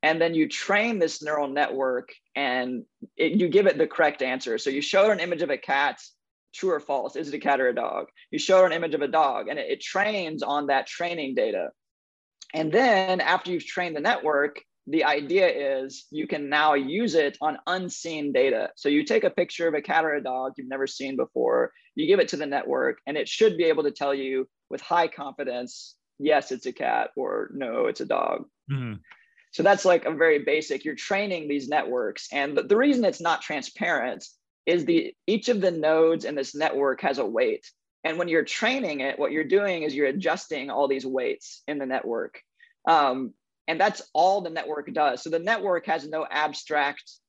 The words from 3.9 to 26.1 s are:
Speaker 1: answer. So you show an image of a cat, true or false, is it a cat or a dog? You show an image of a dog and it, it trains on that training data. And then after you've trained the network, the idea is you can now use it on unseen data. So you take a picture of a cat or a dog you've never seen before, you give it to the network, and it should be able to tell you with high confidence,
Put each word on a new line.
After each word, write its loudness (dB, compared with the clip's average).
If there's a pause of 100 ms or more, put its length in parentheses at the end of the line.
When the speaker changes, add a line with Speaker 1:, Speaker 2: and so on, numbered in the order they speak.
Speaker 1:
answer. -2
So -2
you -2
show 4
an 0
image -4
of 0
a 0
cat, -2 (540)
true -2
or 0
false, -4
is -6
it -6
a -6
cat 2
or 4
a 2
dog? -4 (240)
You -4
show 6
an 2
image -2
of 0
a 0
dog 2
and -4
it, -6
it -2
trains -2
on -2
that 2
training -6
data. 0 (840)
And -2
then 4
after 0
you've -4
trained -6
the -4
network, 0 (260)
the 0
idea 2
is -4
you -6
can -6
now 4
use 0
it 2
on -2 (100)
unseen -4
data. 2
So -2
you 4
take 2
a 2
picture -2
of 0
a 0
cat 0
or 0
a -2
dog -4
you've -14
never -2
seen -8
before, 0 (220)
you -2
give 4
it 2
to -6
the -4
network, -2
and -6
it -2
should 2
be 2
able 2
to 2
tell -2
you -4 (220)
with -8
high 2
confidence, -10 (220)